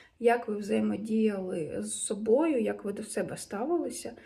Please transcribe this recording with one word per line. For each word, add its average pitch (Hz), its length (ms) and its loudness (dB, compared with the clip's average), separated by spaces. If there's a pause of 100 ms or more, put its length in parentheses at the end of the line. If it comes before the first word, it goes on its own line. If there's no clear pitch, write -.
(180)
як 240 300 4
ви 208 80 -4
взаємодіяли 208 1200 0
з 214 140 -6
собою, 233 680 2
як 202 240 -2
ви 202 80 -4
до 214 100 -6
себе 180 340 -4
ставилися, 269 760 -4 (140)